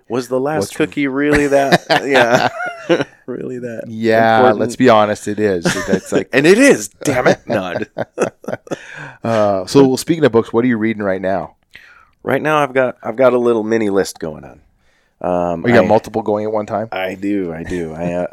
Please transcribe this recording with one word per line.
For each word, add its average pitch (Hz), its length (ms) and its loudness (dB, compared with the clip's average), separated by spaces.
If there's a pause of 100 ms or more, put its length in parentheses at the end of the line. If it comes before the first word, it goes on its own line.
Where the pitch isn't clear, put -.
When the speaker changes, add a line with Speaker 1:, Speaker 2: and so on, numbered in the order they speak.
Speaker 1:
Was 120 200 -4
the 127 100 -2
last 147 220 -2
Speaker 2:
What's - 160 -8
Speaker 1:
cookie 147 300 -2
really 143 400 0
that, 139 420 2
Speaker 2:
<laughs> 147 180 0
Speaker 1:
yeah, 139 960 0 (100)
<laughs> - 140 -20
really 127 320 -10
that 120 280 -12
Speaker 2:
Yeah, 113 500 4
Speaker 1:
important? 110 240 4
Speaker 2:
let's 120 160 -2
be 127 120 6
honest, 107 380 4
it 104 120 -4
is. 95 240 0 (240)
That's - 240 -4
like - 180 -2
Speaker 1:
<laughs> - 40 -6
And 139 140 4
it 196 100 8
is, 233 300 4 (160)
damn 131 240 0
it. 190 200 2
No, 101 160 -2
I'm 92 160 -6
just 107 140 -8
Speaker 2:
<laughs> - 1300 -10
Uh, 104 420 0
so, 139 220 4
well, 131 100 0
speaking 165 260 -2
of 123 80 4
books, 113 220 2
what 117 100 2
are 127 40 0
you 120 100 0
reading 107 260 -2
right 95 180 -2
now? 92 340 -4 (680)
Speaker 1:
Right 120 180 -2
now, 151 180 0
I've 131 140 -2
got, 127 300 0
I've 113 120 -8
got 123 180 4
a 123 40 2
little 120 260 2
mini 110 260 0
list 98 300 0
going 76 240 -10
on. 65 180 -20 (600)
Um, 87 420 -2
Speaker 2:
Oh, 117 40 -2
you 120 60 4
got 113 100 6
Speaker 1:
I 90 40 0
Speaker 2:
multiple 110 340 0
going 107 240 -4
at 107 60 -4
one 104 140 -4
time? 110 260 -6
Speaker 1:
I 95 240 -6
do, 95 380 -4
I 82 100 -10
do. 85 300 -6
I, 87 400 -4